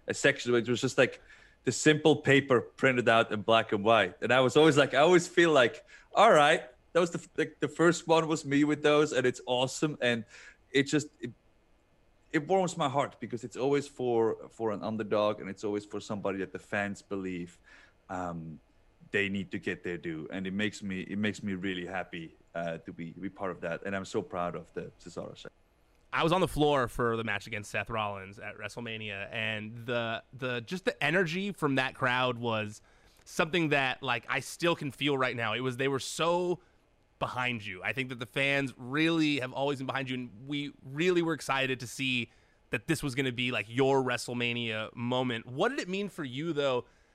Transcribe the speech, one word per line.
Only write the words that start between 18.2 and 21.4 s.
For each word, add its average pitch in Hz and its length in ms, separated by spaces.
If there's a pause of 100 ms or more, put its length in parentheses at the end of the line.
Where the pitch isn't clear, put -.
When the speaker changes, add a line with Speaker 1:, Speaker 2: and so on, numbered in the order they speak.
Speaker 1:
they 101 180
need 98 260
to 107 40
get 90 260
their 87 140
due. 80 340
And 95 140
it 95 80
makes 104 300
me, 95 180
it 98 160
makes 104 240